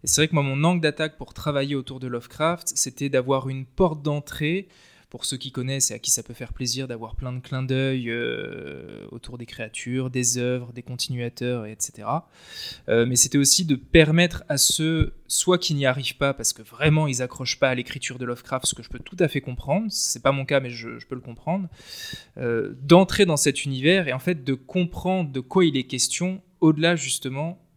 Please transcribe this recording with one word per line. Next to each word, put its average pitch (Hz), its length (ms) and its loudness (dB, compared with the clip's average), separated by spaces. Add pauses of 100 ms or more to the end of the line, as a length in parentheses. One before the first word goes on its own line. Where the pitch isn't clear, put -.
Et - 60 -4
c'est 147 140 4
vrai 160 60 4
que 170 60 0
moi, 147 80 4
mon 139 220 0
angle 175 160 4
d'attaque 156 380 -2
pour - 160 -16
travailler 143 420 -2
autour 127 240 -8
de 127 80 -6
Lovecraft, 156 680 -4
c'était 139 360 -2
d'avoir 131 380 2
une 135 160 -8
porte 156 380 2
d'entrée. 151 640 -2 (420)
Pour - 160 -12
ceux 135 120 -4
qui 127 160 -12
connaissent 131 400 -2
et - 20 -8
à 113 60 -12
qui - 100 -4
ça - 140 2
peut 117 100 -14
faire - 180 -12
plaisir 127 360 -4
d'avoir 113 260 -10
plein 127 180 -6
de 127 60 -6
clins 131 240 -6
d'œil, 131 480 0
euh, 71 1000 -6
autour 120 260 -14
des 120 80 -12
créatures, 123 640 -6
des 123 260 0
œuvres, 123 360 -2
des 120 100 -14
continuateurs, 123 840 -4
et 107 140 -12
cetera. 117 500 -4 (600)
Euh, 117 180 4
mais 127 80 0
c'était - 240 4
aussi 143 260 4
de 151 120 2
permettre 165 720 6
à 143 100 0
ceux, 160 560 2 (140)
soit 180 300 4
qui 160 160 0
n'y 139 120 2
arrivent 127 300 0
pas, 139 180 2
parce - 180 0
que - 80 -10
vraiment 156 460 2
ils 127 160 -2
accrochent - 380 -6
pas 135 100 6
à 127 60 2
l'écriture 123 420 -8
de 123 60 -6
Lovecraft, 123 420 -6
ce - 80 -2
que 117 80 -12
je - 80 -18
peux 123 80 -10
tout - 220 -16
à 160 80 4
fait 139 120 -2
comprendre, 160 500 -2
c'est - 320 -4
pas 139 100 4
mon 135 120 -2
cas 139 140 2
mais 131 120 -2
je, 117 280 -12
je - 80 -18
peux 131 80 -10
le 127 60 -10
comprendre, 165 480 -6 (680)
euh, 117 460 -2
d'entrer 185 440 8
dans 156 100 2
cet - 280 0
univers 147 440 2
et 123 40 -2
en 127 60 -2
fait 160 240 -2
de 135 120 0
comprendre 175 760 -2
de 131 100 -4
quoi 180 240 4
il 143 120 2
est 127 100 -2
question 180 560 -2 (180)
au-delà 160 360 6
justement 139 680 -6 (120)